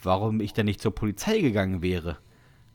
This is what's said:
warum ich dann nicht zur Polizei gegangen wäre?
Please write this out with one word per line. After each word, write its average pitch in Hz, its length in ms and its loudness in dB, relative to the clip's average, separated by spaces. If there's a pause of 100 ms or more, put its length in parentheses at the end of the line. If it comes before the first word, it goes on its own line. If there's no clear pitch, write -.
warum 107 380 0
ich 101 120 -4
dann 110 120 0
nicht 101 160 0
zur 107 120 0
Polizei 202 460 -2
gegangen 98 420 2
wäre? 87 360 -2 (580)